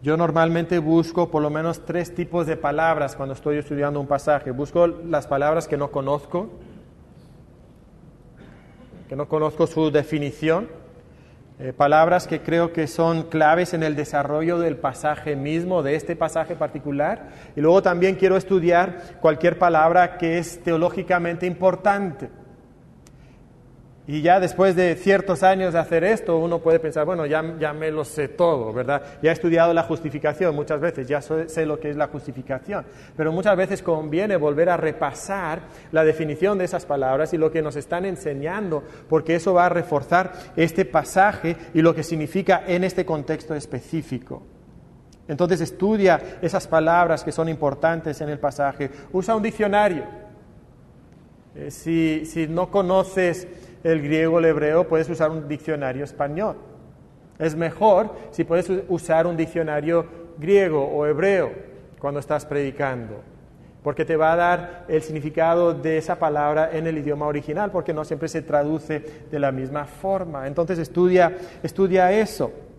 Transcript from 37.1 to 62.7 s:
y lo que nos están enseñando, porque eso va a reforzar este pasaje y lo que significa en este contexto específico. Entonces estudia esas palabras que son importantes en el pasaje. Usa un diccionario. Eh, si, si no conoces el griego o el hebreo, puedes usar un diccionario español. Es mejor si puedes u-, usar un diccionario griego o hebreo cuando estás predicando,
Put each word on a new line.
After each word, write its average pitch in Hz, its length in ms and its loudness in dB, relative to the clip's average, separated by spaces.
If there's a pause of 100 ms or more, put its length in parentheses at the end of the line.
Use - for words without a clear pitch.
y 165 60 -2
lo 156 120 2
que 160 120 -2
nos 147 140 -6
están 175 280 -4
enseñando, 160 800 -6 (260)
porque 160 280 2
eso 180 180 2
va 175 100 6
a 180 40 4
reforzar 170 640 0 (220)
este 165 300 2
pasaje 185 720 2 (160)
y 160 80 4
lo 160 140 6
que 160 80 -4
significa 170 640 0
en 180 160 2
este 180 240 -2
contexto 156 480 -4
específico. - 880 -8 (840)
Entonces 165 340 0
estudia 190 600 2 (220)
esas 180 240 -2
palabras 165 560 4
que 151 80 -6
son 160 180 -2
importantes 156 720 -2
en 151 80 -6
el 147 80 -6
pasaje. 139 540 -2 (200)
Usa 190 240 0
un 214 60 -2
diccionario. 208 640 0 (1500)
Eh, 147 160 -12
si, 160 560 -2
si 160 180 -4
no 170 240 -4
conoces 185 800 0 (380)
el 160 160 2
griego 160 340 2
o 170 40 6
el 165 60 2
hebreo, 160 420 4
puedes 160 220 2
usar 160 200 0
un 156 180 -8
diccionario 143 560 -4
español. 147 520 -4 (840)
Es 156 180 -2
mejor 185 540 2 (220)
si 170 120 -4
puedes 170 260 0
u-, 190 200 -2
usar 165 380 0
un 170 100 -4
diccionario 160 680 -2 (340)
griego 165 440 4
o 147 220 -2
hebreo 156 460 2 (480)
cuando 143 200 -4
estás 143 260 -2
predicando, 135 760 -4 (600)